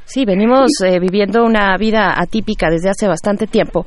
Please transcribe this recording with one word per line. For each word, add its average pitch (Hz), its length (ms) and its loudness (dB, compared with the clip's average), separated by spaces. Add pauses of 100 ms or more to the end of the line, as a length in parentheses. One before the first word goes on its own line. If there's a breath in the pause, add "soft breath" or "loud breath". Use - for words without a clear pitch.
Sí, 269 140 -2
venimos, 226 460 2 (180)
eh, 185 140 2
viviendo 202 420 0
una 208 320 2
vida 208 400 0
atípica 202 540 -2
desde 165 200 0
hace 196 200 -2
bastante 202 360 -2
tiempo, 175 420 -2